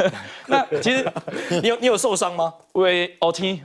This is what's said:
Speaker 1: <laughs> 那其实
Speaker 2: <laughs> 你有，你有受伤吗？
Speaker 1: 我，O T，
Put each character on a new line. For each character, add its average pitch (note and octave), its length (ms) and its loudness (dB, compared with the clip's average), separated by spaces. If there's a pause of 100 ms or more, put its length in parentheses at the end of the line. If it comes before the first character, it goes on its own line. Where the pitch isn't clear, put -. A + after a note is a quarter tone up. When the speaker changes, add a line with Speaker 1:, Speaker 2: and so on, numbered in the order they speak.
(160)
Speaker 1:
<laughs> - 320 -16
那 C4 180 2 (140)
其 A#3+ 160 0
实 C4 100 0 (260)
Speaker 2:
<laughs> - 300 -2
你 A3+ 60 2
有， A3+ 140 2
你 A#3+ 40 0
有 A#3 120 4
受 G#3 180 2
伤 F#3 180 -2
吗？ E3 200 -2 (180)
Speaker 1:
我， F#3 160 4 (320)
O E3 100 4
T， F3+ 360 -4